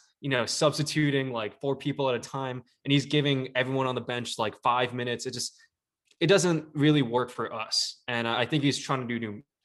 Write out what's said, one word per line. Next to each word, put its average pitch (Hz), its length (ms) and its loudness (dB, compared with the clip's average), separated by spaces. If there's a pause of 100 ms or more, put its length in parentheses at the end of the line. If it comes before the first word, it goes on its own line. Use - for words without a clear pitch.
(220)
you 143 80 -4
know, 123 160 2
substituting, 147 840 0
like, 110 280 -6
four 139 160 -2
people 135 340 -2
at 123 60 2
a 113 40 -2
time, 127 440 -8 (220)
and 139 60 0
he's 143 140 4
giving 143 500 0
everyone 131 320 0
on 127 80 -2
the 120 60 -4
bench, 120 380 -6
like, 107 220 -2
five 123 320 0
minutes. 120 320 -4
It 127 80 -6
just, - 240 -8 (640)
it 170 80 2
doesn't 170 460 4
really 151 280 4
work 120 280 0
for - 240 -8
us. - 540 -4
And 117 200 -2
I 117 180 0
think 143 180 0
he's 139 140 4
trying 135 240 -2
to 120 60 -8
do, 117 120 -2
do, 107 220 -8 (240)